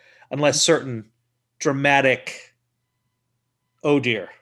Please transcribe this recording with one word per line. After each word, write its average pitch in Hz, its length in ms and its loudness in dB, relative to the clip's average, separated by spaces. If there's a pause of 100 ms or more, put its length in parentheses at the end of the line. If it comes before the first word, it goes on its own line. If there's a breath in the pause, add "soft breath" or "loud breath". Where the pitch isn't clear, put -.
(300 soft breath)
unless 139 320 0
certain 127 480 -2 (480)
dramatic, 139 960 0 (1300)
oh 147 160 2
dear, 107 280 -4 (140)